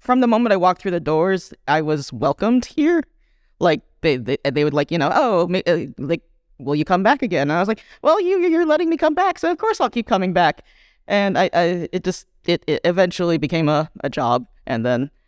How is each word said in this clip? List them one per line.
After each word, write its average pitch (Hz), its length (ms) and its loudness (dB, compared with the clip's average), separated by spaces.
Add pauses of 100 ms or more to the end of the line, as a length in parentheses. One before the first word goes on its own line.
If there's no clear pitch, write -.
from 254 180 2
the 254 80 4
moment 233 260 2
I 196 40 4
walked 180 260 2
through 196 80 -4
the 175 80 -2
doors, 165 560 -2 (140)
I 151 140 2
was 151 300 -4
welcomed 147 520 0
here. 320 400 0 (560)
Like, 165 220 2 (180)
they, 151 160 2
they, 123 280 -4
they 143 200 0
would, 147 100 -2
like, 147 160 0
you 170 80 -2
know, 151 160 0
"Oh, 196 320 2
ma-, 175 220 -4
uh, 170 180 0 (120)
like, 143 240 -4 (360)
will 135 160 -4
you 151 100 -2
come 190 200 0
back 262 180 2
again?" 160 200 -2
And 143 100 0
I 170 80 0
was 196 80 0
like, 220 160 -6 (180)
"Well, 330 180 2
you, 370 200 0
you're 339 260 2
letting 320 240 0
me 330 60 0
come 311 180 0
back, 359 240 0
so 339 140 -2
of 320 60 -4
course 440 220 -2
I'll 240 80 0
keep 233 200 -6
coming 190 240 0
back." 165 320 2 (440)
And 202 280 0
I, 180 160 2
I, 175 400 0
it 180 120 -4
just, - 220 -6 (180)
it, 170 240 0
it 147 160 0
eventually 175 520 2
became 156 320 0
a, 151 220 0 (140)
a 139 60 -2
job, 123 360 0 (200)
and 117 200 -4
then, 123 240 0 (180)